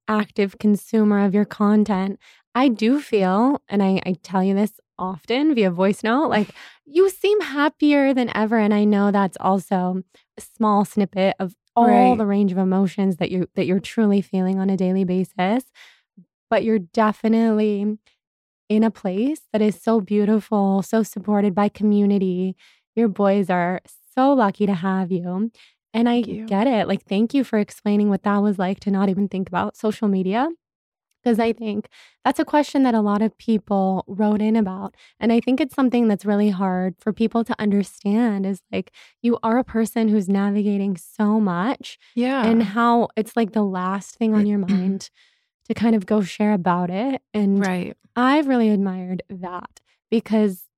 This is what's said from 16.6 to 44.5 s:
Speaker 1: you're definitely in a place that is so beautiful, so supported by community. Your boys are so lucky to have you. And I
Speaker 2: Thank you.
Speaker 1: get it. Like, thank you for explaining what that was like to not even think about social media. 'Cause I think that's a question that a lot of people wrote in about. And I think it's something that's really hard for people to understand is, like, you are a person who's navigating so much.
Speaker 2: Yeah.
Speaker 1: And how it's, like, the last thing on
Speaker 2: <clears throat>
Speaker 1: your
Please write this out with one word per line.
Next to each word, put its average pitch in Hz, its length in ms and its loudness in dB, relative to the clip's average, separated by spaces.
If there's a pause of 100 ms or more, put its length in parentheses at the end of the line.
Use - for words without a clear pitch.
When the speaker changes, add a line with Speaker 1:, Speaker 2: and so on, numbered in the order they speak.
Speaker 1:
you're 220 160 0
definitely 214 1160 0 (720)
in 214 140 2
a 226 60 2
place 220 520 -4 (120)
that 214 80 0
is 214 180 0
so 226 220 0
beautiful, 202 800 0
so 220 220 -2
supported 202 500 -2
by 208 160 0
community. 202 840 0 (400)
Your 226 140 2
boys 196 420 0
are 180 300 -2 (340)
so 269 180 2
lucky 208 320 2
to 202 80 0
have 190 380 -2
you. 185 400 -4 (420)
And 233 160 2
I 240 40 2 (100)
Speaker 2:
Thank - 40 -8
you. 214 200 -10
Speaker 1:
get 202 180 0
it. 233 220 0
Like, 202 180 -2
thank 208 300 -2
you 269 80 2
for 220 160 -2
explaining 208 500 -2
what 196 140 -2
that 202 160 0
was 202 180 0
like 190 240 -4
to 202 100 -4
not 196 180 0
even 190 180 0
think 190 200 -6
about 185 300 -6
social 214 300 -2
media. 196 420 0 (720)
'Cause 233 160 2
I 233 120 0
think 214 380 -8 (340)
that's 277 160 0
a 311 60 -2
question 285 380 0
that 247 100 2
a 220 80 2
lot 208 200 0
of 220 160 -2
people 190 720 -2
wrote 208 340 -2
in 220 140 0
about. 190 400 -4 (240)
And 226 140 0
I 233 80 2
think 254 180 0
it's 294 160 -4
something 240 320 2
that's 202 180 0
really 208 260 2
hard 185 480 -2
for 214 120 -4
people 226 320 -2
to 247 160 -6
understand 202 840 -2
is, 196 160 -6 (100)
like, 190 200 -6 (300)
you 233 220 0
are 226 140 0
a 262 60 0
person 226 440 -2
who's 208 220 2
navigating 202 640 0
so 214 460 -2
much. 190 560 -2 (180)
Speaker 2:
Yeah. 247 320 0
Speaker 1:
And 226 160 4
how 233 540 2
it's, 220 180 -6
like, 226 160 0
the 214 140 0
last 185 500 -6
thing 220 180 0
on 214 120 4
Speaker 2:
<clears throat> - 0 -
Speaker 1:
your 208 140 0